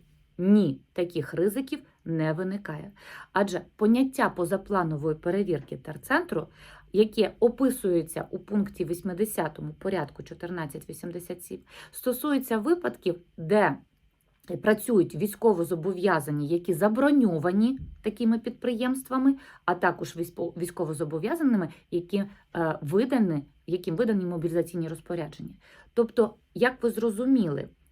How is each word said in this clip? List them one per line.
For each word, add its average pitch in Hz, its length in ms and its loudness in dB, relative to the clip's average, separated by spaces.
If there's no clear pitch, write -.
ні, 180 440 4
таких 170 400 -4
ризиків 214 460 -2
не 156 280 -2
виникає. 190 580 -8
Адже 190 280 0
поняття 233 540 2
позапланової 170 840 -2
перевірки 170 600 -2
терцентру, 233 720 -4
яке 214 460 2
описується 196 920 0
у 190 80 -8
пункті 196 460 -2
вісімдесятому 170 880 -4
порядку 165 500 -6
чотирнадцять 165 680 -10
вісімдесят 175 540 -12
сім, 190 160 -12
стосується 262 680 -2
випадків, 214 600 -2
де 170 400 2
працюють 214 540 2
військовозобов'язані, 170 1300 0
які 170 260 0
заброньовані 214 1080 4
такими 226 380 0
підприємствами, 254 960 0
а - 100 2
також 175 400 0
військо-, 170 420 -6
військовозобов'язаними, 170 1120 0
які, 175 260 -2
е, 170 640 -4
видані, 190 640 2
яким 180 280 -2
видані 214 300 0
мобілізаційні 165 600 -2
розпорядження. 165 680 -8
Тобто, 226 420 2
як 247 300 2
ви 233 60 2
зрозуміли, 220 800 0